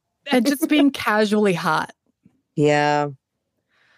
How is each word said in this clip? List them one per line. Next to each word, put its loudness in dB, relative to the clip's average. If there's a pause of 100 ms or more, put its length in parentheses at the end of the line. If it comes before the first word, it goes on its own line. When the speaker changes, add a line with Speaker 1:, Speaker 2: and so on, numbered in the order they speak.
(320)
Speaker 1:
and 2
just -2
being 2
<laughs> -
casually 0
hot. -4 (640)
Speaker 2:
Yeah. 2 (920)